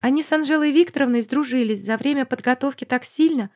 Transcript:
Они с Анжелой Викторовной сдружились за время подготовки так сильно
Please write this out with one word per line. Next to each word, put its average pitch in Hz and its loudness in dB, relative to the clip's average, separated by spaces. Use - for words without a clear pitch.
Они 277 0
с - -2
Анжелой 302 0
Викторовной 277 2
сдружились 240 -2
за 220 -2
время 277 -2
подготовки 254 -2
так 247 -4
сильно 294 0